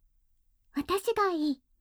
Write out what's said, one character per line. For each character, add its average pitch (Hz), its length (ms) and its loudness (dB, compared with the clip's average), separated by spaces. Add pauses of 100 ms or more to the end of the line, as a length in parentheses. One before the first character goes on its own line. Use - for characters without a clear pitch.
(760)
私 403 380 -2
が 403 180 2
い 302 220 0
い。 - 100 -10 (180)